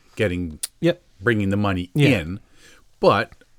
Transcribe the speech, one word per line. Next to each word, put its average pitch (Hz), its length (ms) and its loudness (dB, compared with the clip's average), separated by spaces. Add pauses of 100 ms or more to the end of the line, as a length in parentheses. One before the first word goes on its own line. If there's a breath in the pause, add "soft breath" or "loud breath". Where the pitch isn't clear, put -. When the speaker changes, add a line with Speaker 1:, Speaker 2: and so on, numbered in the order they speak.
(160 soft breath)
Speaker 1:
getting, 87 420 -4 (220)
Speaker 2:
Yep. 175 200 0 (220)
Speaker 1:
bringing 104 280 0
the 101 60 0
money 95 380 -2
Speaker 2:
Yeah. 143 260 2
Speaker 1:
in. 85 200 -10 (580 soft breath)
But, 117 380 2 (220)